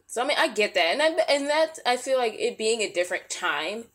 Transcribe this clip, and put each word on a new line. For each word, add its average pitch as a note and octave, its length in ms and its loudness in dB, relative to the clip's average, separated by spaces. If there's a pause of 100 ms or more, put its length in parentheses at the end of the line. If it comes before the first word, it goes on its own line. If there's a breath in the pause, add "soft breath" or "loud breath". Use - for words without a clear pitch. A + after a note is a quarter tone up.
So, A3 180 -6
I C4+ 40 -4
mean, - 120 0
I D#4 100 4
get G#3 260 0
that. F3 180 4
And B3+ 80 0
I, D#4 60 4 (200)
and C#4+ 220 2
that, D#4+ 360 2
I B3 120 2
feel C4 200 -2
like A#3 200 0
it A#3+ 200 -2
being A3 240 0
a G3 100 -2
different F3 380 -2
time F3 640 -4